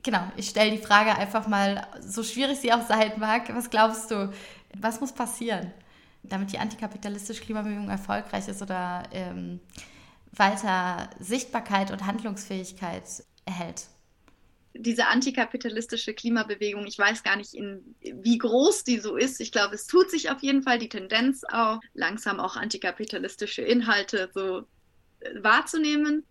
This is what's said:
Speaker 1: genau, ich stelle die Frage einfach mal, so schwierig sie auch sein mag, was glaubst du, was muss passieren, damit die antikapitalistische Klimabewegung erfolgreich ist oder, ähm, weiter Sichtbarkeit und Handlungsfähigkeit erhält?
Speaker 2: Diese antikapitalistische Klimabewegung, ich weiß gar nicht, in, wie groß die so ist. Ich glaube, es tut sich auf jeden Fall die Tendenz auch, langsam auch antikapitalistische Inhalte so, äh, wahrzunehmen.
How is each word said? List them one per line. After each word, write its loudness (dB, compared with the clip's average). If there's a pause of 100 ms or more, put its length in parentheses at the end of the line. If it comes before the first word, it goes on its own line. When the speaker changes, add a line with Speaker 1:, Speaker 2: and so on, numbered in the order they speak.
Speaker 1:
genau, 0 (120)
ich -6
stelle 4
die -2
Frage 6
einfach 0
mal, 2 (160)
so -6
schwierig 0
sie 4
auch 2
sein 4
mag, 0
was -4
glaubst 4
du, 0 (480)
was -2
muss -4
passieren, -4 (520)
damit -4
die -6
antikapitalistische -6
Klimabewegung -4
erfolgreich -4
ist -8
oder, -4
ähm, -8 (720)
weiter 2 (100)
Sichtbarkeit 0
und -6
Handlungsfähigkeit -6 (420)
erhält? -8 (840)
Speaker 2:
Diese 0
antikapitalistische 0
Klimabewegung, -2
ich -12
weiß 2
gar 2
nicht, -10
in, -12
wie 2
groß 4
die 0
so -4
ist. 0
Ich -8
glaube, 2
es -12
tut 6
sich -2
auf -4
jeden 4
Fall 2
die -4
Tendenz 0
auch, 2 (160)
langsam -2
auch -4
antikapitalistische -6
Inhalte 2
so, -2 (600)
äh, -10
wahrzunehmen. 2